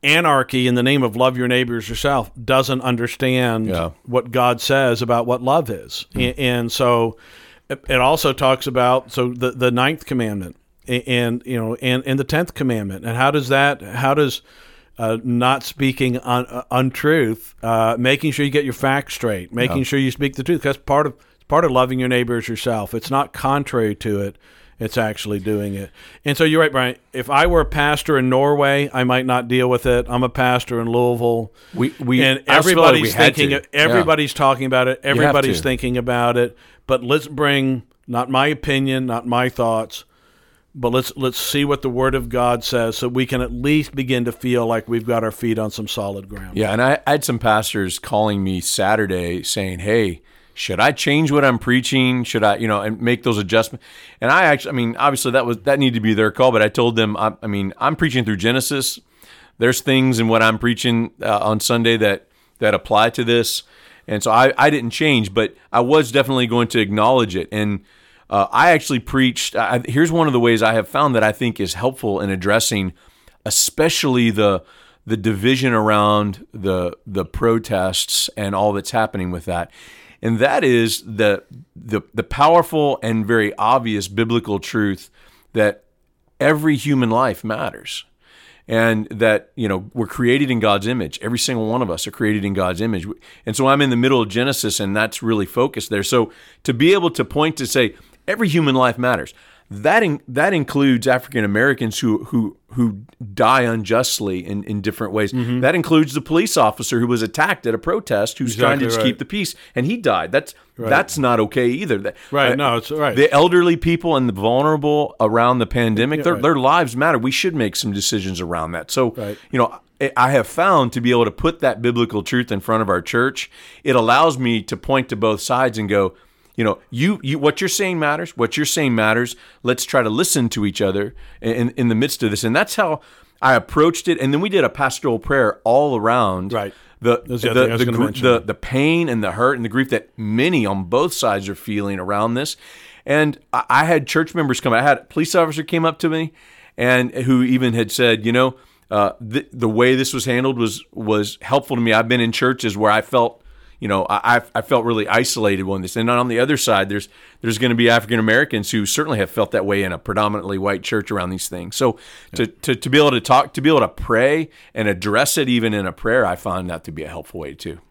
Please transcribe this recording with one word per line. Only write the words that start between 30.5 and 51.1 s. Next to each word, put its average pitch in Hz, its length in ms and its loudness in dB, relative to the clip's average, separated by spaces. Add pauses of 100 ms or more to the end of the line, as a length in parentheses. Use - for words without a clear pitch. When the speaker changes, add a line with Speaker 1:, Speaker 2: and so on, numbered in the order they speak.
Speaker 1:
in 117 100 -4
Louisville. 117 640 0 (220)
Speaker 2:
We, 127 260 -2
we, 127 220 2
Speaker 1:
And 135 260 2
Speaker 2:
I 135 80 6
just 160 120 6
feel 175 100 4
like 165 100 8
Speaker 1:
everybody's 127 140 6
Speaker 2:
we 113 80 0
had 117 260 4
Speaker 1:
thinking 143 140 2
Speaker 2:
to. 139 80 0
Speaker 1:
of, - 140 -12
everybody's 151 600 2
Speaker 2:
Yeah. - 60 -10
Speaker 1:
talking 135 280 2
about 127 220 2
it. 131 160 -2
Speaker 2:
You 139 60 0
have - 80 2
Speaker 1:
Everybody's 139 400 2
Speaker 2:
to. - 40 -6
Speaker 1:
thinking 127 340 -2
about 120 400 0
it. 120 200 0 (320)
But 123 160 0
let's 143 240 0
bring, 135 560 0 (240)
not 123 220 -4
my 135 180 2
opinion, 135 580 -2
not 120 220 -6
my 123 200 0
thoughts, 113 560 -4 (720)
but 120 160 -2
let's, 127 240 -2
let's 127 240 -4
see 143 260 -2
what 143 180 -2
the 135 60 -2
Word 131 280 0
of 123 120 -4
God 123 360 0
says 113 340 -2
so 127 80 -4
we 123 200 0
can 127 140 -4
at 120 120 -6
least 143 420 0
begin 127 300 -2
to 120 80 -4
feel 120 340 -2
like 113 220 -2
we've 113 180 -2
got 117 160 0
our 110 80 -2
feet 110 260 -4
on 110 140 -4
some 107 160 -10
solid 101 420 -8
ground. 95 280 -12
Speaker 2:
Yeah, 104 160 0
and 117 100 0
I, 135 240 2
I 143 60 2
had 147 120 0
some 120 140 -2
pastors 107 600 0
calling 104 420 0
me 95 180 -2
Saturday 92 840 -2
saying, 95 340 -6
"Hey, 101 420 0 (320)
should - 280 -6
I 131 100 4
change 143 400 0